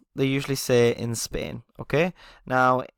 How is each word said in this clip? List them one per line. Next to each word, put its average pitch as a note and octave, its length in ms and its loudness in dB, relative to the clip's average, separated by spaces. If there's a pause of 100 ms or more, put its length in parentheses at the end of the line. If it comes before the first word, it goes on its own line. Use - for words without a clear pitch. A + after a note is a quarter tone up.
(160)
they C#3 100 -2
usually C#3 300 -2
say A#2+ 400 4
in A#2 200 -6
Spain, - 480 -8 (160)
okay? E3 340 0 (320)
Now, B2+ 380 2 (140)